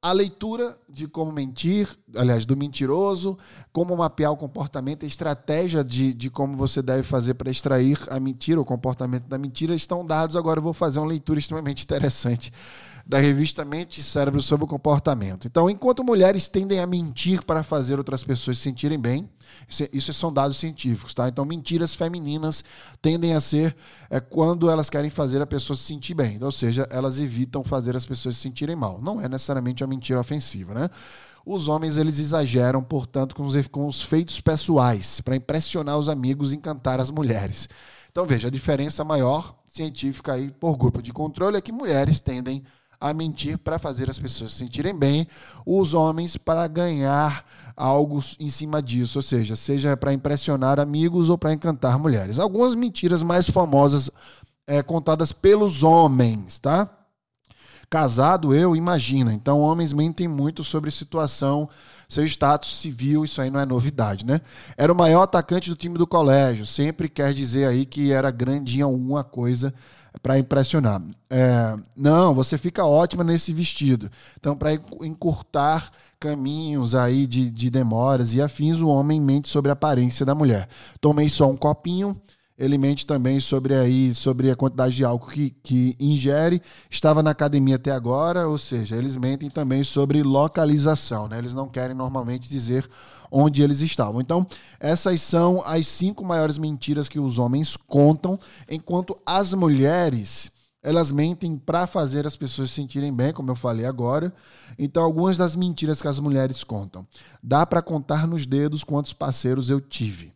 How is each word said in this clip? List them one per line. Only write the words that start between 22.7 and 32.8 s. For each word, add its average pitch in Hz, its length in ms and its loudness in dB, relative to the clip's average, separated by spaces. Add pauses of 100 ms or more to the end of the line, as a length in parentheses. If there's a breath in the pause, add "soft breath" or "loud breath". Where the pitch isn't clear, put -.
tendem 165 340 2
a 151 60 2
ser, 151 340 0 (340 loud breath)
é, 127 120 -2
quando 165 480 0
elas 160 200 0
querem 147 200 -2
fazer 139 320 -2
a 143 40 -2
pessoa 143 300 -4
se - 80 -8
sentir 151 300 -10
bem. 113 280 -2
Ou 135 100 -4
seja, 127 380 -2
elas 131 300 -4
evitam 131 420 -4
fazer 127 320 -4
as 127 120 -6
pessoas 123 320 -8
se - 40 -10
sentirem 147 340 -6
mal. 107 260 -6
Não 196 180 -6
é 160 80 -6
necessariamente 127 560 -4
uma 135 60 -6
mentira 127 320 -4
ofensiva, 113 520 -8
né? 147 160 -4 (560 loud breath)
Os 180 220 -6
homens, 156 300 -2
eles 156 220 0
exageram, 131 600 0